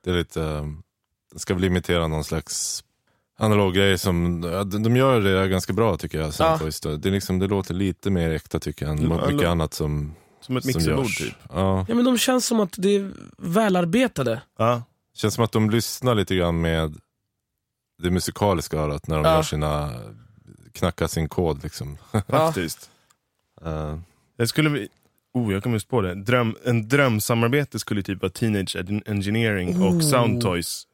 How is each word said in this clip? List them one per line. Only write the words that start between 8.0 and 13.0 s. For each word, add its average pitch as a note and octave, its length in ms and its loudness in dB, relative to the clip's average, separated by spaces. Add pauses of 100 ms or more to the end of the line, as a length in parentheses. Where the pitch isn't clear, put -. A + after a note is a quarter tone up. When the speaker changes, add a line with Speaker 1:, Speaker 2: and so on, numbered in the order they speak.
Speaker 1:
mer E2 200 2
äkta, D#2 300 -4
tycker - 260 -6
jag, D2+ 60 -2
än D2+ 60 -2
Speaker 3:
Mm, D#2+ 200 2
Speaker 1:
mo-, - 80 0
mycket D#2+ 160 0
Speaker 3:
ja, E2+ 80 2
Speaker 1:
annat D#2+ 240 0
som, D2+ 400 -4 (260)
Speaker 3:
som B2+ 160 -6
ett B2 80 -2
Speaker 1:
som C3 40 -2
Speaker 3:
mixerbord, C#3 360 0
Speaker 1:
görs. G2+ 140 -4
Speaker 3:
typ. - 160 -6 (140)
Speaker 1:
Ja. F#2+ 400 0
Speaker 2:
Ja, A#3 60 -2
men A#3+ 100 4
de B3 140 2
känns B3+ 280 2
som A3+ 140 2
att G3 180 -2
det G3 180 2
är G3 160 -4 (260)